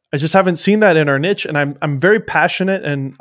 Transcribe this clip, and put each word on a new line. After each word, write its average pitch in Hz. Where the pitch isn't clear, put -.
I 147
just 147
haven't 185
seen 214
that 185
in 151
our 139
niche. 190
And 151
I'm, 143
I'm 143
very 196
passionate 185
and 139